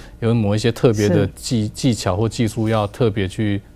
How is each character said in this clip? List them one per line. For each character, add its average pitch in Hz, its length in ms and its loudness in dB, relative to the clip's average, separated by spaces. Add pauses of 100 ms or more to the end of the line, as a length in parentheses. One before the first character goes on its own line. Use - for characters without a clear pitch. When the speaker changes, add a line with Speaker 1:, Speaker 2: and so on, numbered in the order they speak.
(200)
Speaker 1:
有 113 160 2
某 104 180 2
一 107 40 0
些 117 140 0
特 117 220 4
别 104 160 4
的 101 160 4 (100)
技-， 113 280 -2
Speaker 2:
是。 104 60 -4
Speaker 1:
技 - 260 0
巧 95 200 -2
或 110 140 0
技 113 180 -2
术 110 220 -2
要 110 160 0
特 110 240 0
别 98 180 -2
去 101 320 -4 (160)